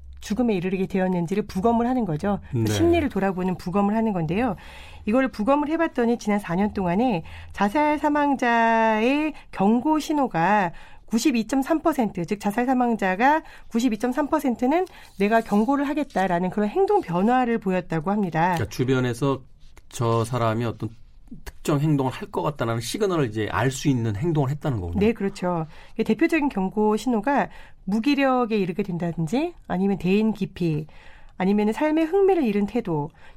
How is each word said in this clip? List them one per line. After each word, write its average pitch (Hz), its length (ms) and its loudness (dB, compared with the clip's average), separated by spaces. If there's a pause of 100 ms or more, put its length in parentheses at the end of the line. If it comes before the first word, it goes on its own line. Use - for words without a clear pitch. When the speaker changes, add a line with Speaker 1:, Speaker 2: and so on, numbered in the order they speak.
(220)
Speaker 1:
죽음에 233 320 0
이르게 185 320 -2
되었는지를 185 600 0
부검을 233 400 2
하는 254 180 0
거죠. 185 340 -2 (140)
Speaker 2:
네. 113 180 0
Speaker 1:
심리를 330 380 2
돌아보는 185 480 -2
부검을 202 380 0
하는 226 180 0
건데요. 185 420 -2 (500)
이거를 254 240 2
부검을 277 400 0
해봤더니 302 480 0
지난 208 220 0
사 185 160 -4
년 208 180 0
동안에 190 500 0 (300)
자살 294 460 2
사망자의 247 1300 2 (180)
경고 240 480 2
신호가 208 720 2 (360)
구십이점삼 262 720 0
퍼센트, 220 440 0
즉 208 140 -4
자살 220 260 -2
사망자가 247 800 2 (240)
구십이점삼 247 600 0
퍼센트는 285 580 0 (340)
내가 214 220 4
경고를 226 460 2
하겠다라는 185 640 -2
그런 208 180 -2
행동 392 340 2
변화를 233 580 2
보였다고 180 520 -2
합니다. 180 440 0
Speaker 2:
그러니까 127 140 -2
주변에서 127 720 0 (480)
저 117 360 0
사람이 113 400 0
어떤 113 240 -6 (540)
특정 - 360 -2
행동을 143 320 2
할 - 200 -12
것 196 100 -4
같다라는 120 400 -2
시그널을 180 460 0
이제 107 240 -2
알 110 200 2
수 - 160 -6
있는 113 280 0
행동을 147 340 0
했다는 143 320 -4
거군요. 87 180 -4
Speaker 1:
네, 214 140 4
그렇죠. 180 540 -4 (260)
이게 226 100 -4
대표적인 311 460 2
경고 214 480 0
신호가 226 520 0 (340)
무기력에 247 760 2
이르게 185 240 -2
된다든지 175 720 -2 (140)
아니면 190 300 0
대인 202 360 2
기피, 160 540 -4 (500)
아니면은 208 360 2
삶에 311 300 2
흥미를 370 400 4
잃은 208 220 2
태도, 170 440 -2 (280)